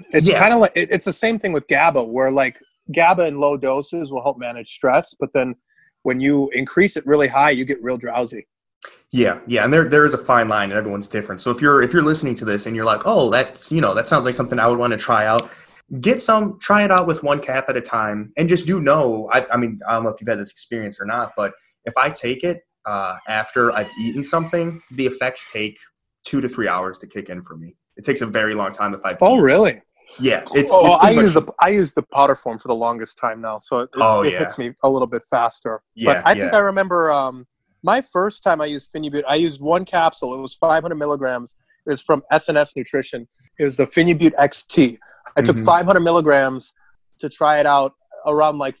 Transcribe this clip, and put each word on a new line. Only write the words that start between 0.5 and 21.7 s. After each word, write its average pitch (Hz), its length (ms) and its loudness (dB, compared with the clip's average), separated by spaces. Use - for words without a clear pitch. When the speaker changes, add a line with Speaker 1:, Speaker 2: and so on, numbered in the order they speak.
Speaker 1:
like, 214 180 4
it, 170 160 -2
it's 185 140 -2
the 180 80 -2
same 226 240 -2
thing 196 160 -4
with 147 140 -4
gaba, 139 360 2
where, 127 280 -2
like, 135 260 0
gaba 170 360 2
in 143 120 -6
low 143 160 2
doses 139 560 -4
will 127 120 -6
help 131 160 -4
manage 120 300 -12
stress, 143 500 0
but 135 140 -6
then 127 200 0
when 127 180 -2
you 139 340 0
increase 135 440 0
it - 80 -8
really 143 220 4
high, 139 240 2
you 131 140 -2
get 131 180 -6
real 127 140 -4
drowsy. 117 500 -6
Speaker 2:
Yeah, 107 360 2
yeah, 117 160 0
and 127 100 2
there, 160 140 6
there 147 180 6
is 143 80 2
a - 40 0
fine 120 320 2
line, 104 200 0
and 98 80 -4
everyone's 101 300 -6
different. 101 340 -8
So - 80 -4
if 123 120 -4
you're, 143 200 6
if 123 120 0
you're 170 100 2
listening 151 320 -2
to 110 100 -8
this 104 200 -2
and 113 100 -8
you're 110 100 -4
like, 110 200 0
"Oh, 180 240 2
that's, - 420 -2
you 160 80 0
know, 104 160 2
that 113 100 -2
sounds 139 200 2
like 123 100 -2
something 123 240 -4
I 113 80 2
would 120 100 2
wanna 120 200 -2
try 107 280 0
out," 113 240 0
get 226 200 2
some, 214 380 0
try 208 240 2
it 196 80 2
out 180 160 2
with 160 160 -4
one 143 160 0
cap 131 300 -4
at 131 80 -4
a 120 40 -4
time, 107 560 -6
and 165 120 0
just 170 180 0
do 185 140 0
know, 131 500 2
I, 127 200 2
I 120 60 2
mean, 113 300 -2
I 113 60 0
don't 117 100 0
know 117 60 -2
if 107 100 -6
you've 107 80 -16
had 110 120 -2
this 101 120 -12
experience 107 480 -12
or 98 60 -12
not, 113 320 -6
but 101 160 -4